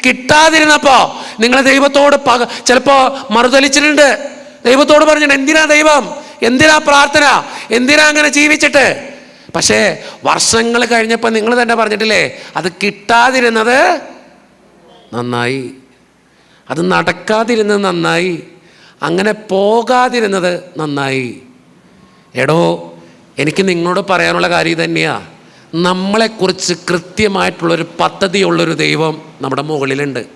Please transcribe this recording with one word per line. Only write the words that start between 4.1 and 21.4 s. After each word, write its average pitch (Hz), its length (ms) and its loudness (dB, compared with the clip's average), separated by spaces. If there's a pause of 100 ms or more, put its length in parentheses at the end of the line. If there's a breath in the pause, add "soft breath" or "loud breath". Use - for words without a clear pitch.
ദൈവത്തോട് 294 400 4
പറഞ്ഞിട്ടുണ്ട്, 302 280 2
"എന്തിനാ 302 320 2
ദൈവം, 302 500 2 (260 loud breath)
എന്തിനാ 302 360 4
പ്രാർത്ഥന, 285 680 2 (280 loud breath)
എന്തിനാ 262 320 2
അങ്ങനെ 302 260 2
ജീവിച്ചിട്ട്?" 294 840 0 (420 loud breath)
പക്ഷേ 202 480 0 (200 loud breath)
വർഷങ്ങൾ 226 640 0
കഴിഞ്ഞപ്പോ 226 440 0
നിങ്ങൾ 226 320 0
തന്നെ 233 140 0
പറഞ്ഞിട്ടില്ലേ, 208 560 0 (260 loud breath)
"അത് 170 140 -4
കിട്ടാതിരുന്നത് 240 1300 0 (1120)
നന്നായി, 123 580 -4 (960 soft breath)
അത് 170 220 -4
നടക്കാതിരുന്നത് 208 920 -2
നന്നായി, 170 600 -2 (580 soft breath)
അങ്ങനെ 190 300 -2
പോകാതിരുന്നത് 214 1300 -2 (180)
നന്നായി." 135 640 -6 (920 soft breath)